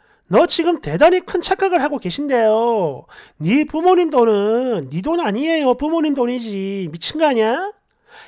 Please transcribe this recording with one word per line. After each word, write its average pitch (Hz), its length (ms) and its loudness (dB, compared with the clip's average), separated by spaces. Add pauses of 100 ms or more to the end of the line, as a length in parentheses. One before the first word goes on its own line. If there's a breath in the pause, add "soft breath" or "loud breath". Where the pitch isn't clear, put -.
(280)
너 262 200 4
지금 330 340 -2
대단히 294 380 4
큰 359 220 -4
착각을 370 420 0
하고 285 160 -2
계신데요. 220 1080 0 (320 loud breath)
네 233 280 2
부모님 349 440 2
돈은 220 800 0
네 156 120 -6
돈 320 180 -2
아니에요. 277 560 0
부모님 311 400 -2
돈이지. 202 760 -4
미친 170 280 -8
거 311 80 2
아니야? 262 440 0 (560 loud breath)